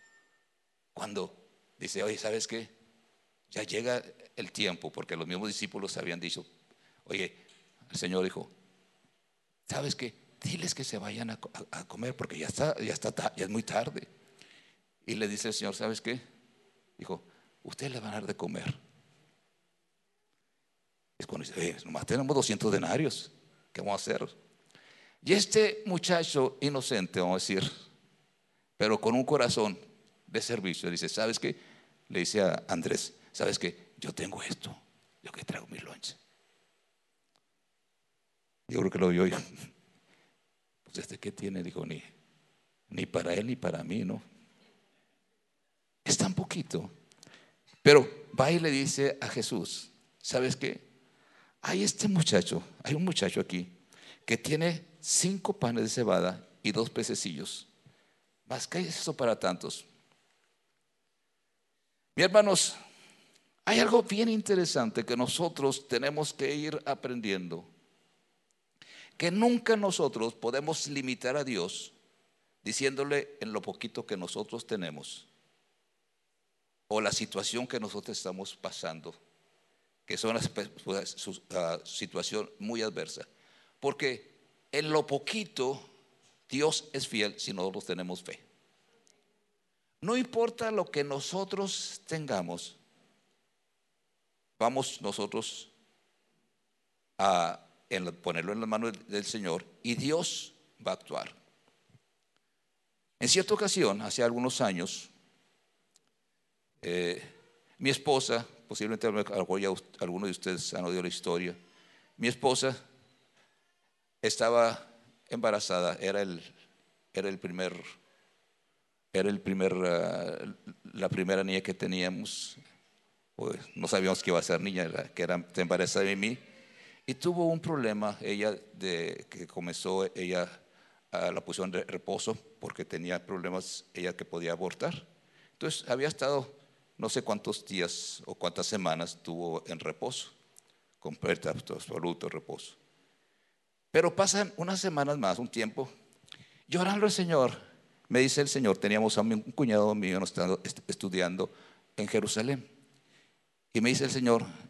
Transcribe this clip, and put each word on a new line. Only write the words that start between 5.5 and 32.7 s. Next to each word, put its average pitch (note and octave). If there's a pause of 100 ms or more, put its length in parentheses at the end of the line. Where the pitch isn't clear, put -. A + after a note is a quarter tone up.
habían E2+
dicho, E2 (600)
"Oye", F#2+ (520)
el -
Señor F#2
dijo, F2 (1160)
"¿Sabes C#3+
qué? A#2+ (280)
Diles F3+
que C3+
se A2+
vayan G#2
a A2
co-, -
a, -
a F#2
comer B2+
porque -
ya D#2
está, D3+
ya G#2+
está -
ta-, -
ya F#2+
es F#2+
muy A2
tarde." - (960)
Y A2
le G#2+
dice G#2
el G#2+
Señor, G2+
"¿Sabes A2
qué?" - (600)
Dijo, E2+ (400)
"Ustedes C#3
le B2
van G#2+
a G2+
dar G#2
de G2+
comer." F2 (2500)
Es -
cuando D#2+
dice, -
"Oye, E2+
nomás D#2
tenemos C3+
doscientos A2
denarios, G2 (400)
¿qué -
vamos G2+
a -
hacer?" - (920)
Y D3
este G#3
muchacho E3+
inocente, B2+
vamos F2+
a -
decir, F#2+ (1040)
pero G#2+
con A2+
un B2+
corazón A#2 (480)
de G#2+
servicio, F#2+
dice, E2+
"¿Sabes A2
qué?" B2+ (520)
Le F#2
dice G2+
a F#2
Andrés, - (180)